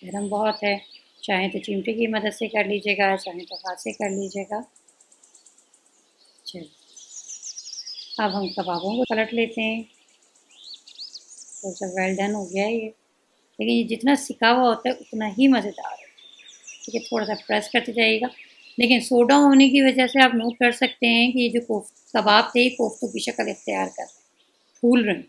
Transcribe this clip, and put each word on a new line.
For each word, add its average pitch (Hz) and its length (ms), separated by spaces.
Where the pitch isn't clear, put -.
गर्म 202 240
बहुत 208 360
है, 202 160
चाहे 190 260
तो - 120
चिमटे 208 340
की 226 140
मदद 214 240
से 214 160
कर 208 200
लीजिएगा, 202 500
चाहे 180 240
तो - 160
हाथ 180 200
से 220 160
कर 202 180
लीजिएगा। 196 520
चलिए, 170 220
अब 208 100
हम 190 200
कबाबों 185 460
को 254 100
पलट 220 280
लेते 226 280
हैं। 220 200
तो 190 160
सब 185 200
well 190 220
done 202 180
हो 202 120
गया 190 180
है 226 100
ये, 220 180
लेकिन 226 100
ये 233 180
जितना 233 300
सिका 233 340
हुआ 247 180
होता 233 200
है 254 80
उतना 214 320
ही 233 200
मज़ेदार 208 440
है। - 140
ठीक 220 100
है, 233 80
थोड़ा 226 240
सा 208 100
press 208 320
करते 240 240
जाइएगा। 226 380
लेकिन 240 240
soda 240 340
होने 277 320
की 277 140
वजह 262 240
से 262 160
आप 247 120
note 233 220
कर 240 180
सकते 247 320
हैं 233 260
कि 254 80
ये 240 100
जो 233 120
कोफ-, 214 280
कबाब 214 360
थे, 247 100
ये 247 120
कोफ्तों 226 360
की 202 120
शक्ल 220 300
इख्तियार 196 380
कर - 140
रहे 170 40
हैं, - 760
फूल 240 220
रहे 202 100
हैं। - 140